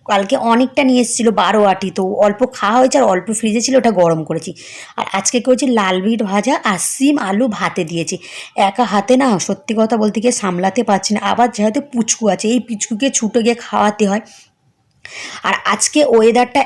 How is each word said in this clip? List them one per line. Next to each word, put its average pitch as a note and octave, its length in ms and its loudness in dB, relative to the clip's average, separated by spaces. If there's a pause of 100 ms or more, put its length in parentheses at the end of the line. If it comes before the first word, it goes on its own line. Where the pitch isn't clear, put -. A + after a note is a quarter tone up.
কালকে G3+ 300 0
অনেকটা B3+ 480 2
নিয়ে B3+ 160 4
এসেছিলো, A#3 300 0
বারো G3+ 340 2
আটি, F#3+ 260 0
তো F#3+ 240 -4
অল্প G#3 380 2
খাওয়া G#3+ 260 0
হয়েছে C4 200 4
আর B3+ 60 4
অল্প F#3+ 280 0
ফ্রিজে A3 280 -2
ছিল, B3+ 160 2
ওটা A#3+ 140 2
গরম E3 340 2
করেছি। D#3+ 300 -8 (420)
আর - 160 -4
আজকে G3 280 0
করেছি B3+ 260 2
লাল G3 360 0
বিট A3 200 0
ভাজা G#3 420 0
আর G3+ 160 0
শিম C#4+ 380 0
আলু G3+ 300 0
ভাতে F#3 360 -4
দিয়েছি। E3 340 -6 (380)
একা G3+ 280 0
হাতে G3+ 320 2
না, B3+ 220 2
সত্যি - 400 -6
কথা A3 180 0
বলতে G#3+ 240 -2
গিয়ে, A#3+ 120 2
সামলাতে F#3+ 500 -2
পারছি G3+ 320 0
না। G#3 60 -2
আবার G#3 300 0
যেহেতু G#3+ 300 -2
পুচকু A3+ 480 -2
আছে, F#3+ 200 0
এই A#3+ 120 2
পুচকুকে A3+ 500 -4
ছুটে A#3 320 -2
গিয়ে A#3 160 2
খাওয়াতে G#3+ 500 0
হয়। G#3 120 -2 (1200)
আর G3 120 0 (100)
আজকে G#3+ 400 0
ওয়েদারটা A#3 600 4